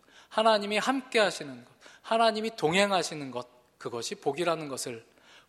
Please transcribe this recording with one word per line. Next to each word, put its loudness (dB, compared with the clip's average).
하나님이 2
함께 0
하시는 0
것, -20
하나님이 2
동행하시는 0
것, -8
그것이 -6
복이라는 -2
것을 -10